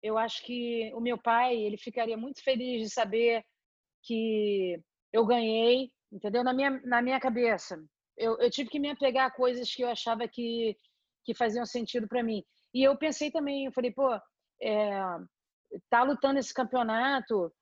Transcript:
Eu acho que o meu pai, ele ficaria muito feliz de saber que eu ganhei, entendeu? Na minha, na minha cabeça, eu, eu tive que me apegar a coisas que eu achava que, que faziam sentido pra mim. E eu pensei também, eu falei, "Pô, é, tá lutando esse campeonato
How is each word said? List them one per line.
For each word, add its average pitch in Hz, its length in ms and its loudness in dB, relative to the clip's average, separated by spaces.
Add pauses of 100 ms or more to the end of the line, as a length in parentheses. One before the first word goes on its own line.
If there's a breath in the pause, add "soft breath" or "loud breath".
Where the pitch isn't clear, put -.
Eu 220 180 -2
acho 226 260 -2
que 233 500 -4
o 226 60 -6
meu 233 180 -2
pai, 240 380 4
ele 214 200 -2
ficaria 226 400 -4
muito 247 280 -10
feliz 247 380 0
de 214 80 -6
saber 226 540 2 (580)
que 208 800 0 (320)
eu 226 140 4
ganhei, 233 640 2 (220)
entendeu? 208 320 -2
Na 254 80 2
minha, 269 320 0
na 247 180 2
minha 254 160 0
cabeça, 226 640 0 (340)
eu, 226 220 0
eu 240 120 4
tive 269 180 -4
que 294 100 -4
me 285 120 -2
apegar 262 360 2
a 247 40 0
coisas 247 440 0
que 254 80 -4
eu 240 60 0
achava 226 400 -2
que, 233 480 -2 (480)
que 226 100 -4
faziam 240 300 0
sentido 233 420 -4
pra 240 160 -2
mim. 220 220 -4 (300)
E 254 80 2
eu 277 140 6
pensei 302 340 -2
também, 277 340 -2
eu 262 80 -6
falei, 247 180 -2
"Pô, 262 220 2 (480)
é, 214 300 0 (1000)
tá 240 140 6
lutando 277 340 2
esse - 160 -4
campeonato 233 1080 0